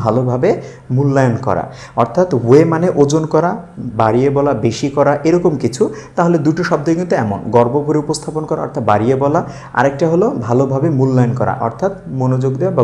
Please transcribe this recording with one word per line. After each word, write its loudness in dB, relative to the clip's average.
ভালোভাবে 0
মূল্যায়ন 2
করা। -2
অর্থাৎ 0
ওয়ে 8
মানে 0
ওজন 2
করা, 2
বাড়িয়ে 2
বলা, 2
বেশি -2
করা, 4
এরকম 2
কিছু। -2
তাহলে 2
দুটো 0
শব্দই 0
কিন্তু -2
এমন, -4
গর্ব 4
ভরে 0
উপস্থাপন -6
করা -2
অর্থাৎ -6
বাড়িয়ে 2
বলা, 2
আরেকটা 2
হলো 2
ভালোভাবে 0
মূল্যায়ন 2
করা 0
অর্থাৎ -4
মনোযোগ 0
দেওয়া -2
বা 4